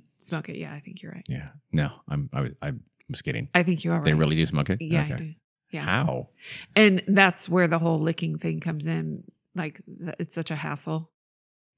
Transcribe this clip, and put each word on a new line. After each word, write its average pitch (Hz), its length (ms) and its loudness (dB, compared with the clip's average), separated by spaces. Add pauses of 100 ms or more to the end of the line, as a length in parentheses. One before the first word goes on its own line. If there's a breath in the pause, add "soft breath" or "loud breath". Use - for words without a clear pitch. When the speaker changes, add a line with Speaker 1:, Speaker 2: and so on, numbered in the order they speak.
(200)
Speaker 1:
smoke - 300 -8
it. - 80 -10
Yeah, 147 160 -10
I 147 60 -12
think - 220 -18
you're - 100 -14
right. - 160 -16
Speaker 2:
Yeah. - 220 -8 (220)
No, 76 200 0 (160)
I'm, 73 260 -4
I 71 80 -2
was, - 100 -2 (100)
I 73 120 -4 (360)
was 131 120 -8
kidding. 143 320 -6
Speaker 1:
I 180 100 4
think 175 200 -2
you 170 100 0
are 165 100 0
Speaker 2:
They 160 100 4
Speaker 1:
right. 78 60 4
Speaker 2:
really 151 160 4
do 82 100 4
smoke 73 240 0
it? 101 120 0
Speaker 1:
Yeah, 160 200 0
I - 40 2
Speaker 2:
Okay. 139 120 -4
Speaker 1:
do. 156 160 -8 (380)
Yeah. 147 120 -8
Speaker 2:
How? 127 460 0 (460 loud breath)
Speaker 1:
And 208 320 8
that's 196 420 4
where 175 180 6
the 160 120 2
whole 165 200 2
licking 160 380 -2
thing 160 220 -4
comes 160 280 -6
in. 160 360 -4 (320)
Like, 156 260 -6 (220)
th-, 170 160 -8
it's - 160 -6
such 165 160 -6
a 156 40 -4
hassle 151 560 -6 (680)